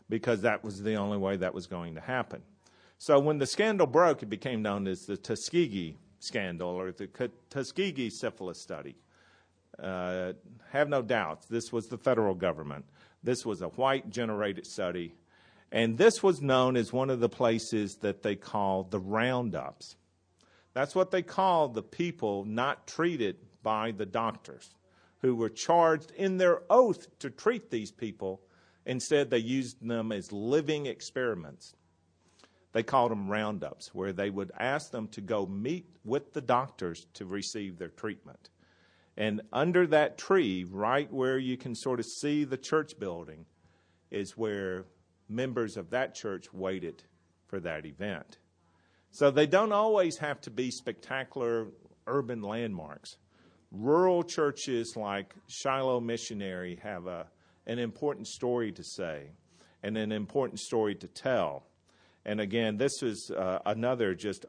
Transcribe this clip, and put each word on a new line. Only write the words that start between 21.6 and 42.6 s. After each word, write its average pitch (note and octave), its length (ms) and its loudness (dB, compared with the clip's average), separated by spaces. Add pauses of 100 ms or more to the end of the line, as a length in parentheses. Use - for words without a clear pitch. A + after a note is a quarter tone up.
the A2 160 -4
people G#2+ 640 -2
not A#2 420 -2
treated D3 500 -2 (260)
by A2 280 0
the G#2 140 -6
doctors, G2 680 -4 (440)
who B2+ 160 2
were A2+ 140 0
charged E3 600 4
in F#3+ 260 0
their F3 320 6
oath A#3 500 6
to C#3 100 -6
treat G#3+ 400 0
these G#2+ 220 -4
people. F#2+ 500 -8 (440)
Instead, C3 440 2
they A#2+ 100 4
used A#2+ 460 -2
them A2+ 280 -2
as F#2+ 180 -6
living C#3+ 540 0
experiments. G#2+ 880 -6 (960)
They A2+ 120 2
called A#2+ 280 4
them G2+ 180 -4
roundups, G#2 640 -4
where F#2+ 200 -2
they G2 160 0
would F#2+ 280 -6
ask C#3 340 -2
them A2 180 -6
to - 120 -12
go G2+ 240 -2
meet A2+ 440 -6 (160)
with C3+ 260 -2
the D3 100 -6
doctors A#2+ 760 -2
to G2+ 100 -12
receive F#2+ 520 -8
their E2+ 120 -10
treatment. - 600 -12 (680)
And G#2+ 240 0 (100)
under F3 360 4
that D3+ 300 4
tree, G#2+ 460 2
right G#2+ 480 0
where C3 280 0
you B2+ 180 -2
can B2 180 -8
sort B2+ 240 -2
of A2 60 -4
see D3 400 -2
the C3 100 -4
church D3+ 440 -2